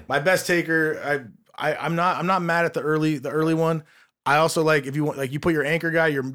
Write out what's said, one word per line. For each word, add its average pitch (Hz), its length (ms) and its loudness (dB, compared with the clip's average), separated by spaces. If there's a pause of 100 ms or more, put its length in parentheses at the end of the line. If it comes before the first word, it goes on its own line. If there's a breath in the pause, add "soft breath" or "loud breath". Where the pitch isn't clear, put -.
My 139 120 0
best 180 260 0
taker, 156 840 -2 (300)
I, 147 120 -2
I, 147 60 -2
I'm 160 200 -4
not, 175 200 2
I'm 160 100 -4
not 190 160 2
mad 170 220 0
at 160 100 -2
the 160 80 -4
early, 156 360 0
the 131 120 -8
early 160 240 0
one. 160 280 0 (420 soft breath)
I 139 120 4
also 160 260 2
like, 151 240 2
if 139 80 -6
you 151 100 0
want, 139 140 -4
like, 135 140 -4
you 147 80 -6
put 175 120 2
your 151 120 2
anchor 165 260 -2
guy, 160 180 2
your, 139 160 0 (100)